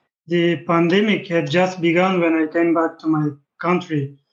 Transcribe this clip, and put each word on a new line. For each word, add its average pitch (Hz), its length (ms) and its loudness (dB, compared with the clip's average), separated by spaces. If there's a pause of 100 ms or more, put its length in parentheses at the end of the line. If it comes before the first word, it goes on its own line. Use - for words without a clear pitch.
(260)
the 170 380 2
pandemic 175 640 2
had 165 220 -2
just 185 320 0
begun 180 400 2
when 165 120 2
I 160 120 0
came 170 260 0
back 160 280 -2
to 165 60 -12
my 156 220 0 (320)
country, 160 560 -4 (160)